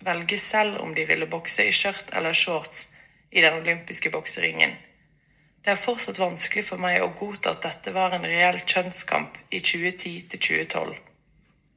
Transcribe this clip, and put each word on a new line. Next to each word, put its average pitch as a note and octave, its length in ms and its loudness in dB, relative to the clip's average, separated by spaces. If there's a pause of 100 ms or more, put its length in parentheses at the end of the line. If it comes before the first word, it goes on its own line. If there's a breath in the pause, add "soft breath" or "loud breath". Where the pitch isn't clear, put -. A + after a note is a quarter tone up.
velge F3 320 -2
selv G#3+ 480 2
om D#3+ 80 -6
de D#3+ 160 -2
ville D#3+ 220 -2
bokse E3 340 2
i G3+ 80 4
skjørt - 400 2
eller E3 240 2
shorts - 480 2 (460 soft breath)
i E3+ 100 2
den D#3+ 220 4
olympiske E3 500 -2
bokseringen. - 640 -2 (800)
Det G3+ 160 0
er - 140 -2
fortsatt G#3+ 340 0
vanskelig F#3 480 0
for F#3 80 -8
meg F3+ 240 0
å F3+ 160 -2
godta G#3 380 -4
at - 100 -6
dette - 320 -8
var F#3 160 2
en E3+ 160 -4
reell F3 320 2
kjønnskamp - 880 -4
i F#3 140 -6
tjue F3 340 0
ti F3 240 -6
til - 300 0
tjue D#3+ 180 0
tolv. - 380 -6 (680)